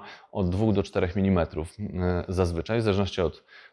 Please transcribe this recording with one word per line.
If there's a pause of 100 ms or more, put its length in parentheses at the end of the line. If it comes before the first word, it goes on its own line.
(320)
od
dwóch
do
czterech
milimetrów,
e,
zazwyczaj,
w
zależności
od, (300)